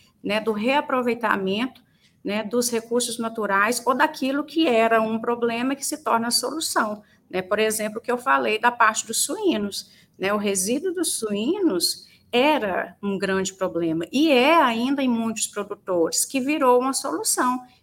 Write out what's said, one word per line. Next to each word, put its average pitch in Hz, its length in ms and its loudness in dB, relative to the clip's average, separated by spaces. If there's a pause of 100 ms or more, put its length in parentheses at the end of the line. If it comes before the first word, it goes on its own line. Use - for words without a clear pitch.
(220)
né, 208 180 0
do 214 120 -2
reaproveitamento, 233 1300 0 (420)
né, 208 180 -2
dos 240 280 -2
recursos 233 480 -4
naturais 226 680 0
ou 254 100 2
daquilo 277 500 0
que 320 220 0
era 226 360 4
um 220 160 -2
problema 233 560 -2
que 277 100 -8
se 302 140 -6
torna 233 320 0
solução, 240 720 -2 (260)
né? 185 140 -4
Por 208 160 -2
exemplo, 214 400 -2
o - 20 -6
que - 100 -4
eu 247 60 0
falei 247 420 0
da 240 140 2
parte 220 340 2
dos - 180 -4
suínos, 277 680 -2 (280)
né? 196 140 -2
O 208 60 0
resíduo 214 560 -2
dos 349 240 -2
suínos 220 920 0 (240)
era 240 680 0
um 202 160 -2
grande 190 380 -2
problema 170 560 -2
e 302 180 2
é 277 260 6
ainda 262 460 2
em 269 80 2
muitos 226 380 0
produtores, 190 800 -2
que 269 160 -2
virou 262 400 4
uma 262 120 0
solução. 277 720 -2 (180)